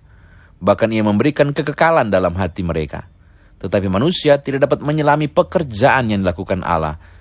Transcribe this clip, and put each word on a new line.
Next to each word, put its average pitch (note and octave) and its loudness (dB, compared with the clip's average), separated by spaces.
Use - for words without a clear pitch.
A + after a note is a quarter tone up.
Bahkan A2 2
ia A2 0
memberikan G#2+ 2
kekekalan D3+ 0
dalam F#2 0
hati F#2 -4
mereka. D#2+ -6
Tetapi G2 -2
manusia C#3+ 2
tidak C#3 0
dapat D3 0
menyelami D3+ 0
pekerjaan C3 0
yang G2+ 0
dilakukan F#2 -2
Allah D#2 -2